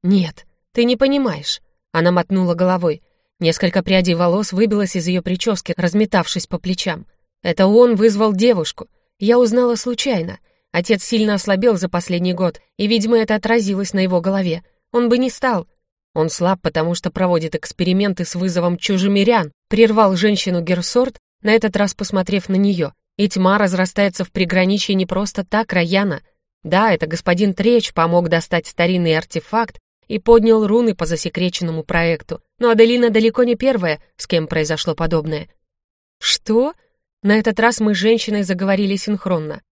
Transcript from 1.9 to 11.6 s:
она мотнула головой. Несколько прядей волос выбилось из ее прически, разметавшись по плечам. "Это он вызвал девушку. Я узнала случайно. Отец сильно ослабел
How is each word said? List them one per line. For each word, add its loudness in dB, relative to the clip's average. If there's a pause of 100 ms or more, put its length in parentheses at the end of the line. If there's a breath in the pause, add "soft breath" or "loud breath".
она 2
мотнула 0
головой. 0 (360)
Несколько 0
прядей 2
волос 0
выбилось 0
из -4
ее 0
прически, -4
разметавшись -2
по -6
плечам. -6 (380)
"Это 2
он 6
вызвал 2
девушку. 0 (320)
Я 2
узнала 2
случайно. -4 (320)
Отец 0
сильно 0
ослабел 2